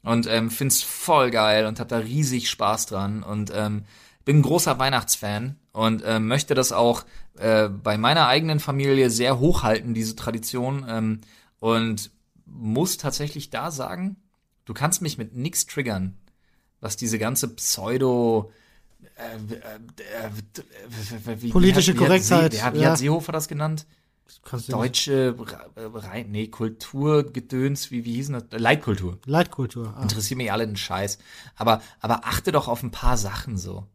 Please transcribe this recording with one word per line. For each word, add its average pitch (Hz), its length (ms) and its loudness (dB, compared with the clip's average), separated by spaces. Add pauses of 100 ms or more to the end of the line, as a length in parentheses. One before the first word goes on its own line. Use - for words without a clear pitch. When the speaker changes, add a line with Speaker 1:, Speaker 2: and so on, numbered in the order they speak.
Speaker 1:
und, 117 240 2
ähm, 113 240 0
find's 135 320 0
voll 139 480 2
geil 107 360 4
und 110 140 -4
hab - 80 -6
da 120 100 -2
riesig 127 520 0
Spaß 110 360 0
dran 101 360 -4
und, 104 320 -4
ähm, 107 300 -2 (420)
bin 143 140 8
ein - 20 6
großer 143 360 2
Weihnachtsfan 127 800 -2 (160)
und, 110 320 0
ähm, 110 240 2
möchte 143 260 0
das 127 180 2
auch, 120 320 2 (340)
äh, 107 300 4
bei 104 300 -2
meiner 143 280 4
eigenen 151 340 2
Familie 135 500 4
sehr 120 280 2
hochhalten, 117 560 2
diese 113 220 -4
Tradition, 123 720 -6
ähm, 110 320 -2 (400)
und 113 500 0 (360)
muss 120 520 -2
tatsächlich 147 520 -6
da 135 200 -6
sagen, 175 460 -8 (480)
du 110 100 -10
kannst 160 280 -2
mich 147 160 -6
mit 110 180 -10
nix 143 300 -4
triggern, 98 500 -4 (640)
was 98 160 -6
diese 113 220 -2
ganze 120 360 -2
Pseudo, 117 960 0 (680)
äh, 113 380 -12
äh, 113 720 -14
äh, 110 1160 -12
wie, 117 80 -4
Speaker 2:
Politische 185 440 6
Speaker 1:
wie - 40 0
hat, - 20 0
wie 175 40 8
hat - 40 6
Speaker 2:
Korrektheit, 175 440 6
Speaker 1:
See-, - 60 -2
ja, 120 160 -2
wie 151 60 2
Speaker 2:
ja. 156 100 6
Speaker 1:
hat 160 80 2
Seehofer 156 340 0
das 156 160 -4
genannt? 156 380 -4 (560)
Speaker 2:
Kannst 123 260 -8
du 131 40 -4
nicht. 123 100 -2
Speaker 1:
Deutsche 127 560 2
Re-, 113 560 -14
Re-, 107 340 -10
nee, 107 200 -4
Kulturgedöns, 135 1400 -2
wie, 120 140 -6
wie 117 120 -6
hieß 139 120 -4
denn 127 220 -6
das? 110 100 -8
Leitkultur. 107 640 0
Speaker 2:
Leitkultur, 127 720 -2
ah. 135 60 -8
Speaker 1:
Interessiert 104 360 -2
mich 110 140 -4
alle 110 140 0
den 104 100 -6
Scheiß. 98 420 -4 (380)
Aber, 110 240 2 (200)
aber - 260 -2
achte - 260 -2
doch 135 160 2
auf 120 140 -2
ein 120 80 -6
paar 123 260 2
Sachen 101 400 -4
so. 92 380 -10